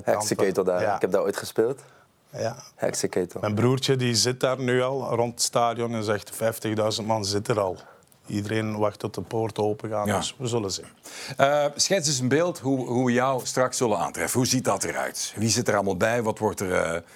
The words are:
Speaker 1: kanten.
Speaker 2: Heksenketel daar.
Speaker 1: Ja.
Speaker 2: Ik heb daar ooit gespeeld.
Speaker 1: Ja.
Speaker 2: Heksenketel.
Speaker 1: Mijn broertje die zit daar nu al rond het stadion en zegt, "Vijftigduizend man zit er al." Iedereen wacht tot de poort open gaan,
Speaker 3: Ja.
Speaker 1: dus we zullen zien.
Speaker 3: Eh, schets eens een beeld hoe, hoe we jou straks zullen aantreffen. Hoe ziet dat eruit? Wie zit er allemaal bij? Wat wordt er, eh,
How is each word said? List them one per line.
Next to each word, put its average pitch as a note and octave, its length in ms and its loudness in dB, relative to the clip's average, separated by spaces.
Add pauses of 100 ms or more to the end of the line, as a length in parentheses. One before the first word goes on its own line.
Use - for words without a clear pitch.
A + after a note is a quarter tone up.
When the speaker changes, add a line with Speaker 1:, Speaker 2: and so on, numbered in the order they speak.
Speaker 1:
kanten. A2+ 120 2
Speaker 2:
Heksenketel G2+ 500 2
daar. F2+ 180 2
Speaker 1:
Ja. G#2 140 0
Speaker 2:
Ik E2 60 -4
heb G2 100 0
daar F#2+ 100 4
ooit G2 160 0
gespeeld. A#2 440 0 (560)
Speaker 1:
Ja. A2+ 180 -4 (200)
Speaker 2:
Heksenketel. F#2+ 680 -2
Speaker 1:
Mijn G#2 140 0
broertje B2+ 400 4
die B2 200 2
zit B2 240 2
daar C3 200 2
nu B2+ 220 2
al B2+ 340 -2
rond A#2 180 2
het - 80 -6
stadion A#2 540 0
en A2 80 -2
zegt, G#2 320 -2
"Vijftigduizend G#2+ 720 0
man A2 180 0
zit G2+ 220 -2
er A2+ 120 2
al." F#2 180 0 (480)
Iedereen G#2+ 520 -2
wacht G#2 220 0
tot A2 160 -6
de G2 60 -6
poort A2+ 380 -4
open G#2+ 300 -2
gaan, G#2+ 180 -2
Speaker 3:
Ja. G2+ 100 0
Speaker 1:
dus - 200 -4
we C3 100 -6
zullen A2 240 -2
zien. - 140 -8 (520)
Speaker 3:
Eh, C#3+ 280 2 (100)
schets D#3+ 320 0
eens D3 120 0
een B2+ 80 0
beeld D#3+ 320 2
hoe, B2+ 280 0
hoe B2 180 2
we B2 60 4
jou B2 340 2
straks B2+ 320 0
zullen G#2+ 200 2
aantreffen. E2 420 0
Hoe B2+ 80 4
ziet B2+ 180 2
dat G2+ 180 0
eruit? C#2 520 -4
Wie G#2+ 140 2
zit A2+ 180 2
er - 80 4
allemaal G2 220 2
bij? A2+ 260 2
Wat G#2+ 160 -2
wordt G#2 200 0
er, F#2 140 -2
eh, E2+ 260 0 (160)